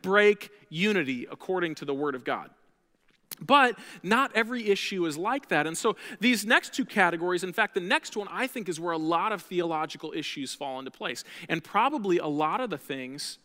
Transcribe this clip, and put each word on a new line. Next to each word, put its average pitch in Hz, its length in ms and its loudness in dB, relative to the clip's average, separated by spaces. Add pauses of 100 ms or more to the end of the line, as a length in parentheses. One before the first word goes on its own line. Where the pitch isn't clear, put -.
break 208 480 4 (180)
unity 156 600 0
according 170 460 -4
to 147 100 -10
the 143 80 -2
Word 143 200 -2
of 127 80 -8
God. 107 280 -6 (920)
But 247 380 6 (240)
not 233 320 2
every 226 340 0
issue 190 380 2
is 147 100 -2
like 226 340 -2
that. 156 180 2
And 160 100 -4
so 208 160 2 (240)
these 214 260 4
next 262 300 2
two 262 100 -2
categories, 180 600 2
in 185 80 -6
fact, 214 220 0
the 202 60 0
next 233 360 -2
one 202 160 -6
I 226 160 -2
think 220 200 -8
is 160 120 -4
where 170 140 -2
a 160 40 -2
lot 170 320 0
of 202 120 -4
theological 160 760 -4
issues 147 380 -6
fall 135 260 -8
into 131 100 -12
place. 170 320 -8 (260)
And 165 140 -2
probably 214 560 2
a - 80 -2
lot 156 340 0
of 254 100 -4
the 147 80 -4
things 135 680 -10